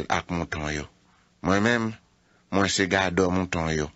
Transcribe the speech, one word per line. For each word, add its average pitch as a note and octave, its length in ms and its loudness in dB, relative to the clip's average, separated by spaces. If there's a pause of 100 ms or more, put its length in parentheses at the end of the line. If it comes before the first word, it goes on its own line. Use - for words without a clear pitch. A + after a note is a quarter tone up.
ak F2+ 200 -2
mouton D#2 440 -4
yo. D2 120 -6 (580)
Mwen F#2+ 200 2
menm, A#2 220 2 (680)
mwen F#2+ 180 2
se G2 180 0
gadò F#2 420 2
mouton F2+ 420 -2
yo. D2+ 240 -2